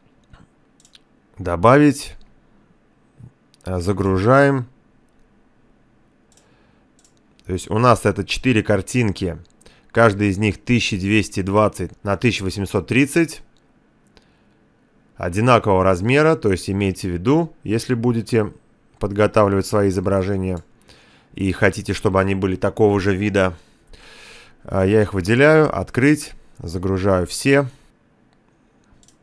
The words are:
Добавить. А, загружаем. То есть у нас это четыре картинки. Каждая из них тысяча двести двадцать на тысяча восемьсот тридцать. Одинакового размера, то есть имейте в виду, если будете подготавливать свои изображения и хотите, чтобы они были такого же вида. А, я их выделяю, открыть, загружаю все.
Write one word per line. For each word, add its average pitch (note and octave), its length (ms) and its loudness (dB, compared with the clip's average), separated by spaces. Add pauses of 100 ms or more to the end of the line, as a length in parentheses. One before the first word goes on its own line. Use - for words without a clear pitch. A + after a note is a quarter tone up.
(1400)
Добавить. A#2 800 2 (1500)
А, F#2 140 -6
загружаем. G#2 880 2 (2750)
То F#2 60 -8
есть - 180 -8
у G#2+ 80 -2
нас A#2+ 260 2
это G2+ 200 0
четыре G#2+ 380 -2
картинки. G2 760 -2 (540)
Каждая G#2 360 2
из F#2 100 -2
них G#2 240 -2
тысяча A#2 340 0
двести G2 460 -2
двадцать F#2+ 500 0 (100)
на G2+ 140 -2
тысяча A2 260 -2
восемьсот F#2+ 440 -4
тридцать. C#3+ 560 0 (1700)
Одинакового G2 680 2
размера, B2 500 2
то D#3 160 0
есть F#2 180 -2
имейте G2 400 -2
в F2 40 -4
виду, C#3 400 0 (100)
если A2+ 320 -4
будете A2+ 580 -2 (460)
подготавливать G2+ 680 0
свои G2+ 240 0
изображения F#2+ 720 -2 (680)
и F#2+ 180 -2
хотите, G2 400 -2
чтобы F#2+ 280 0
они G2 140 0
были F#2+ 220 -2
такого G2+ 420 0
же G2 160 0
вида. G2 400 0 (1080)
А, F#2+ 200 -2
я G#2+ 180 4
их G2+ 120 -2
выделяю, C3 640 4
открыть, C#3 540 0 (260)
загружаю F#2 680 -2
все. C#3 420 0 (1500)